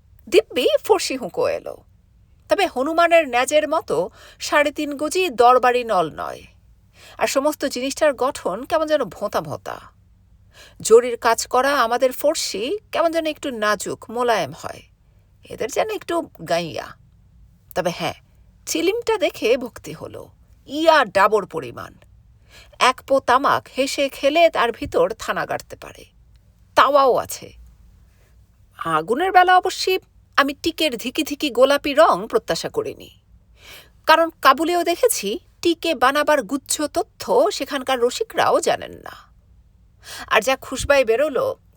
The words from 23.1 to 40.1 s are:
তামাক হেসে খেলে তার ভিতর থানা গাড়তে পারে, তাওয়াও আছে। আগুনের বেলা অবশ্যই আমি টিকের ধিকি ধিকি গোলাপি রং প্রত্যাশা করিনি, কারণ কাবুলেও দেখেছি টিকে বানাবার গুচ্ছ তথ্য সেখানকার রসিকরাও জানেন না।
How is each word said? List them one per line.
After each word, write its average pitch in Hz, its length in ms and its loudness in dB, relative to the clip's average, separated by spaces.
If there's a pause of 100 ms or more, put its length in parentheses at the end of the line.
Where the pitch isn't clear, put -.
তামাক 240 480 0 (100)
হেসে 277 300 -2
খেলে 320 420 4
তার 233 220 0
ভিতর 202 460 0
থানা 170 280 -6
গাড়তে - 300 -10
পারে, - 280 -20 (680)
তাওয়াও 269 420 4
আছে। - 360 -6 (1300)
আগুনের 202 540 -2
বেলা 359 260 6
অবশ্যই 370 400 -2 (380)
আমি 277 180 2
টিকের 311 420 -4
ধিকি 254 260 -4
ধিকি 285 280 -4
গোলাপি 277 440 2
রং 254 340 4
প্রত্যাশা - 400 -4
করিনি, - 420 -8 (960)
কারণ 330 240 4 (120)
কাবুলেও 320 420 2
দেখেছি 339 540 -2 (240)
টিকে 330 320 0
বানাবার 285 480 2
গুচ্ছ 269 400 -6
তথ্য 302 720 0
সেখানকার 262 480 -4
রসিকরাও 254 600 0
জানেন 104 320 -2
না। - 240 -18 (1120)